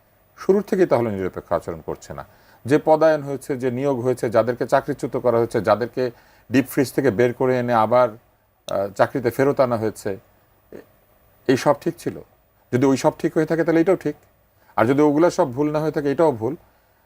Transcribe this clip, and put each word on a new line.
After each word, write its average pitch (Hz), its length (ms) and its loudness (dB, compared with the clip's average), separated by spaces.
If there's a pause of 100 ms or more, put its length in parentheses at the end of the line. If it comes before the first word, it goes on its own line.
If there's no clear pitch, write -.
(360)
শুরুর 196 260 0
থেকেই 190 240 0
তাহলে 117 240 0
নিরপেক্ষ 95 420 -6
আচরণ 85 340 -4
করছে - 280 -12
না। 69 100 -14 (420)
যে 139 180 2
পদায়ন 156 380 2
হয়েছে, 139 340 -8
যে 127 140 -4
নিয়োগ 131 300 -2
হয়েছে, 123 300 -2
যাদেরকে 117 360 0
চাকরিচ্যুত 139 500 -2
করা 117 220 0
হয়েছে, 117 220 0
যাদেরকে 113 500 0 (420)
ডিপ 123 140 2
ফ্রিজ - 260 -2
থেকে 139 180 0
বের 120 240 2
করে 127 240 0
এনে 120 160 0
আবার, 117 340 4
আহ, - 880 -8
চাকরিতে 120 360 0
ফেরত 135 300 0
আনা 120 160 0
হয়েছে, 107 400 -6 (560)
এ-, - 40 -18 (720)
এই 131 100 4
সব 147 240 2
ঠিক 165 180 -4
ছিল? 80 220 -10 (520)
যদি 127 140 2
ওই 135 100 4
সব 151 220 2
ঠিক 160 160 -4
হয়ে 156 120 0
থাকে, 165 180 -2
তাহলে 165 160 2
এটাও 170 160 2
ঠিক। 151 200 -6 (600)
আর 110 100 4
যদি 135 160 4
ওগুলা 151 280 4
সব 156 220 -2
ভুল 147 180 -2
না 151 100 -4
হয়ে 156 100 -4
থাকে, 143 220 -2
এটাও 156 200 2
ভুল। 117 240 -6 (500)